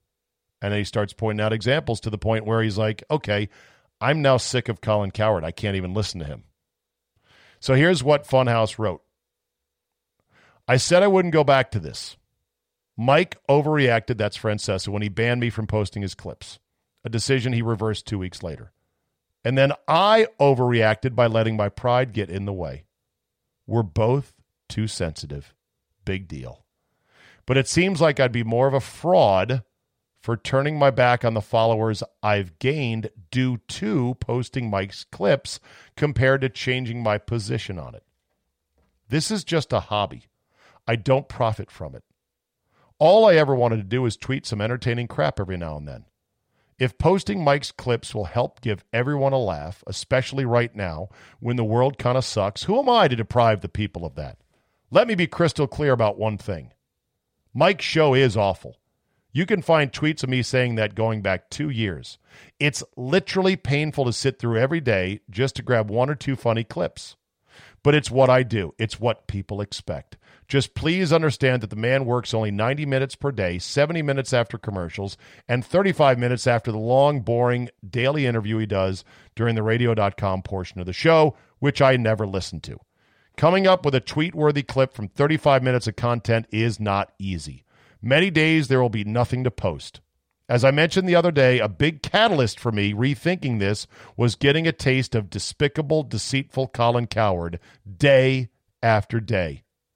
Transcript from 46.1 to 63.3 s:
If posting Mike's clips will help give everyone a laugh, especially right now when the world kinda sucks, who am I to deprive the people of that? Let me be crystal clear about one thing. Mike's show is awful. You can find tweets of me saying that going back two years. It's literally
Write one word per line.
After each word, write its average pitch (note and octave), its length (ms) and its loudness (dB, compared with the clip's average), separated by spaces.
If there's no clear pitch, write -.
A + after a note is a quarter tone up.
If - 220 -4
posting F#3+ 440 0
Mike's C#3+ 280 2
clips - 420 -6
will G#2+ 120 -6
help A#2+ 360 -4
give G#2+ 320 -6
everyone C3+ 400 0
a C3+ 60 0
laugh, F2 480 -6
especially C3 580 -2
right A#2+ 300 0
now F2 340 -8
when A#2+ 160 -4
the A#2+ 80 0
world B2 340 0
kinda B2 240 0
sucks, - 420 -4
who G#3 160 0
am C4+ 80 0
I A#3 200 6
to B2+ 80 0
deprive A2+ 460 2
the F#2 80 -10
people F#2+ 360 -6
of C#2+ 100 -12
that? C#2+ 220 -12
Let A#3 160 4
me A3 80 -2
be F3 100 0
crystal D#3 400 0
clear C#3+ 280 -2
about G#2+ 260 0
one G#2+ 180 -4
thing. D2+ 360 -10
Mike's E3 300 2
show D3+ 280 4
is B2+ 240 4
awful. G2 400 -2
You F3 160 -2
can G3+ 160 0
find D#3 280 2
tweets D#3 300 -2
of C3 80 -4
me B2+ 140 0
saying B2 320 0
that G#2+ 180 -2
going A2 300 -2
back F#2+ 260 -2
two D3+ 200 -6
years. G2+ 500 -6
It's - 240 -2
literally F#3 600 0